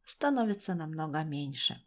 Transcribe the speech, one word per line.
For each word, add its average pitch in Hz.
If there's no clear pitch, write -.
становится 220
намного 156
меньше. 143